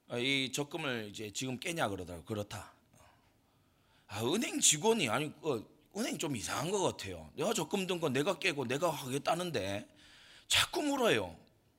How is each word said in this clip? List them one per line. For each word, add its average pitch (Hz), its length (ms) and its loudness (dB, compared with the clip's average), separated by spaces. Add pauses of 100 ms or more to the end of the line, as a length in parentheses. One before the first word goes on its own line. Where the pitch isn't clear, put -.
아, 120 100 -6
이 131 340 2
적금을 143 580 -4
이제 101 220 -10
지금 127 280 -4
깨냐 165 300 -2
그러더라고요. 87 360 -8
그렇다. 104 480 -6 (1300)
아, 101 180 -6
은행 254 340 0
직원이, 190 480 4
아니, 135 240 0 (100)
어, 123 220 0 (320)
은행 226 220 -2
좀 143 180 -2
이상한 123 360 -2
것 202 100 2
같아요. 90 540 -2
내가 190 180 0
적금 190 340 0
든 180 120 0
건 156 140 0
내가 151 260 2
깨고 147 260 0
내가 143 240 2
하겠다는데 139 1000 -2 (600)
자꾸 - 340 2
물어요. 131 560 2 (420)